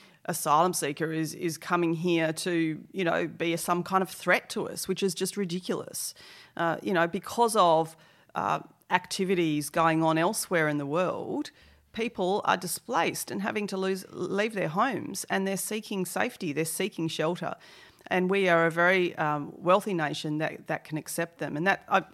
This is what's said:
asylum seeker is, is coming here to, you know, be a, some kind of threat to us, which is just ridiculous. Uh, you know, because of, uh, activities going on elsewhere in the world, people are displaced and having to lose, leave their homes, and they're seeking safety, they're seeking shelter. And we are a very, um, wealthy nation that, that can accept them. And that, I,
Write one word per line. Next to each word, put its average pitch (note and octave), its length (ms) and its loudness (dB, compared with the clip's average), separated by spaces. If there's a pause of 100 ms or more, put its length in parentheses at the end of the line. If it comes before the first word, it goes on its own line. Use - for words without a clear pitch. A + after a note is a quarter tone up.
(240)
asylum E3 500 4
seeker D3+ 360 -2
is, D#3+ 240 -2
is E3 220 -4
coming E3+ 380 2
here E3 400 2
to, E3 440 0 (140)
you F#3 120 -2
know, E3 220 2
be E3 280 -2
a, E3+ 40 0
some F3 240 0
kind F#3+ 200 2
of F#3 80 -4
threat - 400 0
to F#3+ 180 -4
us, - 180 -8
which F#3+ 160 -4
is G3 120 0
just F#3 240 -4
ridiculous. F3+ 760 -6 (420)
Uh, E3 280 -2
you G#3 100 -2
know, E3+ 140 4
because G#3 500 0
of, E3 400 4 (380)
uh, G2+ 240 0 (320)
activities F3 800 0
going D#3+ 320 4
on D#3+ 160 4
elsewhere E3+ 500 2
in D3 80 0
the C#3+ 80 -2
world, F3 640 -2 (420)
people G#3 520 -2
are F#3 140 4
displaced E3+ 720 -2
and G3+ 100 -4
having G#3 260 -4
to G3 120 -6
lose, F#3+ 320 -2
leave G3+ 420 -4
their F3+ 160 -2
homes, F#3+ 600 -2
and F#3+ 160 0
they're G3 100 -2
seeking G#3 480 -4
safety, F#3+ 480 -4
they're D#3 120 -2
seeking - 440 -4
shelter. D#3+ 460 -4 (540)
And F#3 200 2
we F#3+ 200 4
are E3 180 6
a E3 40 2
very, F3 460 4
um, D3+ 400 -2
wealthy G3 380 4
nation D3+ 440 -2
that, D#3 280 -4
that - 180 -4
can D#3 140 -6
accept - 400 -6
them. D3 180 -6
And D#3+ 100 0
that, - 220 2
I, F#3+ 140 4 (120)